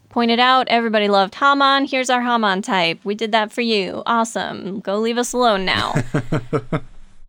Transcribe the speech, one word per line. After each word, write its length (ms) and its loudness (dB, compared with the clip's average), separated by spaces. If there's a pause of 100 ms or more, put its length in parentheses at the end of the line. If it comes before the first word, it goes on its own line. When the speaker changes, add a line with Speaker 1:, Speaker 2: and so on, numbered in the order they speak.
Speaker 1:
pointed 300 0
out 300 4
everybody 400 2
loved 260 2
Haman. 520 4
Here's 240 -2
our 120 2
Haman 400 0
type. 400 0
We 140 -4
did 160 -6
that 200 0
for 100 -4
you. 440 -2
Awesome. 720 -4
Go 220 -4
leave 180 -2
us 140 -2
alone 320 2
now." 300 0 (180)
Speaker 2:
<laughs> 680 -4 (480)